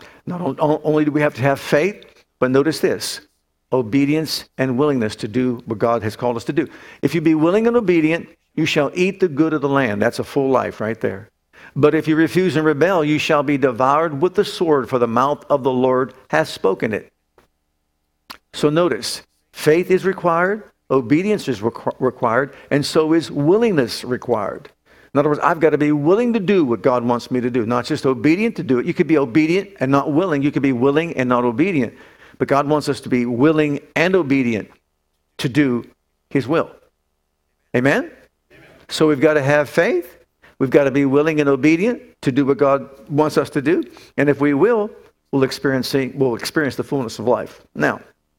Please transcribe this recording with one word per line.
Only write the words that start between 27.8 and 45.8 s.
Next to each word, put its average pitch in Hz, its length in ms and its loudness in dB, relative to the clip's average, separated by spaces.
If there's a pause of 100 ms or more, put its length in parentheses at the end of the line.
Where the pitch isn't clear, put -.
just 143 220 -4
obedient 151 500 0
to - 60 -6
do 127 160 0
it. 123 80 -2
You 175 80 -4
could 160 140 0
be 156 100 2
obedient 156 520 0 (100)
and 135 100 -2
not 139 220 2
willing. 151 300 0
You 143 100 0
could 131 100 -2
be 139 100 2
willing 143 420 0
and 127 140 -2
not 123 160 2
obedient. 127 480 0 (460)
But 131 80 -2
God 139 220 0
wants 147 200 0
us 139 120 -4
to - 80 -14
be 123 180 0
willing 147 540 0 (160)
and 175 180 2
obedient 135 560 0 (680)
to 147 100 -4
do 123 360 0 (460)
his 131 160 -2
will. 147 240 -2 (1040)
Amen? 156 360 0 (420)
Amen. - 120 -20 (240)
So 156 200 0
we've 143 120 0
got 151 140 4
to 147 80 2
have 147 260 2
faith. 247 500 -2 (420)
We've 131 100 0
got 147 140 6
to 135 80 2
be 143 120 2
willing 151 360 2
and 143 80 2
obedient 160 520 2 (220)
to 147 80 0
do 127 160 0
what 135 120 0
God 139 300 0 (200)
wants 151 280 0
us 143 140 0
to 143 120 -4
do. 175 200 0 (340)
And 143 120 2
if 127 120 0
we 147 140 2
will, 208 340 2 (440)
we'll 139 100 2
experience, 131 500 -2